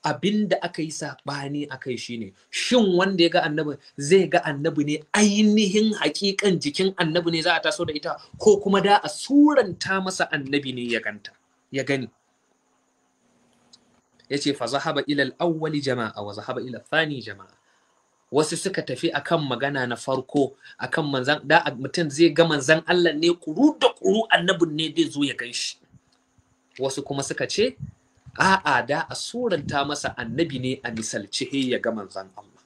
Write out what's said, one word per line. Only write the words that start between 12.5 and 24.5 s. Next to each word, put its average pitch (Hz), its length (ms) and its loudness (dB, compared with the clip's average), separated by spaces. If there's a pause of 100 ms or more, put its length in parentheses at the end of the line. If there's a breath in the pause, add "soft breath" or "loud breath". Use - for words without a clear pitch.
Ya 139 80 -2
ce, 143 180 0
"Fa 127 80 -6
zahaba 139 420 -2
ila 143 160 0
al-awwali 156 600 -2
jama'a 117 320 -2
wa 104 160 -8
zahaba 113 320 -8
ila 120 160 -12
thani 151 400 -2
jama'a." 98 320 -16 (800)
Wasu 156 240 0
suka 170 240 -4
tafi 151 320 -4
akan 160 400 0
magana 131 340 -2
na 120 100 -4
farko, 135 600 -2 (240 loud breath)
akan 143 320 -2
manzan, 135 340 0
da 156 140 6 (160)
mutum 135 320 -4
zai 151 240 4
ga 165 160 4
manzan 151 400 4
Allah 175 240 4
ne 165 240 2
kuru 247 420 2
da - 140 4
kuru, 214 400 0
annabin 175 400 2